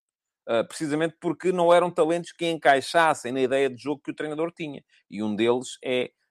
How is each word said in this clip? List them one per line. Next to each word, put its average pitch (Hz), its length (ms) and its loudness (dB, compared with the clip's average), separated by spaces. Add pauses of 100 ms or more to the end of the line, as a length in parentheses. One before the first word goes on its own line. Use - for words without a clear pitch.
(460)
Ah, 117 160 0
precisamente 156 600 -4
porque 170 320 -2
não 175 200 4
eram 175 160 6
talentos 170 440 -2
que - 120 -6
encaixassem 151 840 2
na 131 80 -2
ideia 135 300 2
de 120 120 -10
jogo 139 220 -6
que - 80 -8
o - 20 -12
treinador 151 380 -6
tinha. 147 320 -12 (260)
E 101 140 -6
um 107 100 -2
deles 117 480 0
é, 127 300 -2 (200)